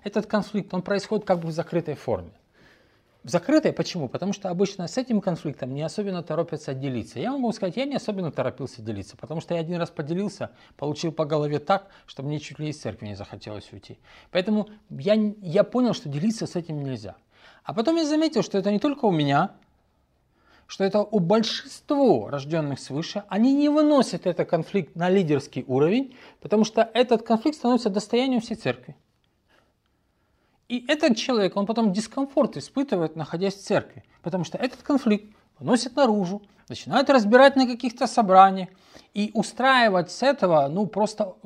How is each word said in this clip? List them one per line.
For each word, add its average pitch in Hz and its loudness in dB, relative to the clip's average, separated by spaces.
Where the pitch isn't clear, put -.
этот 208 -4
конфликт, 202 -4
он 180 -4
происходит 202 -4
как 180 2
бы 165 -8
в 165 -6
закрытой 156 -4
форме. 92 -6
В - -18
закрытой 302 2
почему? 160 -6
Потому 196 -6
что - -8
обычно 180 -4
с - -12
этим 240 0
конфликтом 139 -6
не 143 -6
особенно 180 -6
торопятся 151 -6
делиться. 131 -6
Я 226 -4
могу 247 -2
сказать, 185 -6
я 254 -2
не 277 -6
особенно 190 -6
торопился 127 -6
делиться, 104 -10
потому 165 -10
что - -10
я 170 -2
один 170 -6
раз 165 -6
поделился, 170 -6
получил 147 -4
по 160 -2
голове 147 -2
так, 190 -2
что - -14
мне 147 -6
чуть 143 -14
ли 151 -6
из 151 -12
церкви 107 -10
не 101 -10
захотелось 104 -14
уйти. - -20
Поэтому 196 -2
я, 151 -2
я 185 2
понял, 240 0
что - -8
делиться 165 -2
с - -12
этим 156 -6
нельзя. 113 -8
А - -10
потом 269 0
я 330 0
заметил, 302 2
что - -4
это 196 0
не 208 0
только 285 0
у 202 4
меня, 147 2
что - -4
это 208 2
у 208 -2
большинства 208 2
рожденных 143 -4
свыше, 165 -8
они 226 2
не 294 4
выносят 294 2
этот 170 0
конфликт 170 -2
на 175 0
лидерский 151 0
уровень, 170 2
потому 214 2
что 220 0
этот 240 2
конфликт 233 0
становится 240 0
достоянием 240 0
всей 190 -8
церкви. - -6
И 240 -6
этот 302 2
человек, 208 0
он 202 0
потом 226 0
дискомфорт 269 -2
испытывает, 175 -2
находясь 175 -4
в - -18
церкви, - -4
потому 175 -4
что - -8
этот - -6
конфликт 240 0
выносит 165 -2
наружу, 208 2
начинает 139 0
разбирать 262 8
на 262 4
каких-то 240 -4
собраниях 190 6
и 208 -2
устраивать 226 2
с - -8
этого, 175 4
ну, 185 -2
просто 202 -2